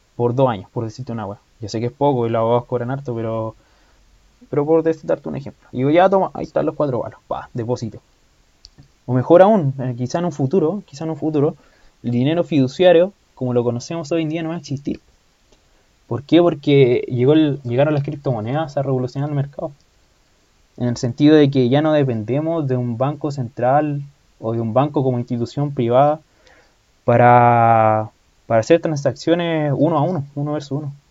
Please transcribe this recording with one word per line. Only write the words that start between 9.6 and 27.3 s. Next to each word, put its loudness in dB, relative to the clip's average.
eh, -6
quizá -4
en -2
un -2
futuro, -2
quizá -14
en -6
un -8
futuro, -2
el -6
dinero 0
fiduciario, 4
como -6
lo 2
conocemos -6
hoy -2
en -4
día, -6
no -8
va -8
a -10
existir. -8
¿Por -8
qué? 4
Porque 2
llegó 2
el, 2
llegaron 0
las -2
criptomonedas -6
a -2
revolucionar -4
el -6
mercado. -6
En -4
el -2
sentido 4
de 6
que 2
ya 2
no 0
dependemos -2
de -2
un -4
banco -4
central -2
o -4
de -2
un -4
banco 0
como 0
institución -4
privada 2
para, 4